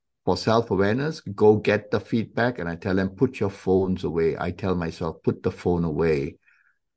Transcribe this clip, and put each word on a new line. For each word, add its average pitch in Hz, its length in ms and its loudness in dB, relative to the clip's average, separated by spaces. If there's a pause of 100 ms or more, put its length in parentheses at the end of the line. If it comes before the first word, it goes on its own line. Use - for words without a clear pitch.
(240)
for 90 120 2
self-awareness, 113 840 0
go 107 360 4
get 104 340 0
the 104 100 0
feedback. 117 580 -2
And 85 100 -6
I 85 80 -6
tell 95 180 -2
them, 95 160 2
"Put 127 300 -2
your 101 100 0
phones 92 540 0
away." 82 340 0
I 90 120 -4
tell 92 240 -4
myself, 82 500 -6
"Put - 180 -2
the 110 80 -2
phone 87 340 -2
away. 78 520 -2 (600)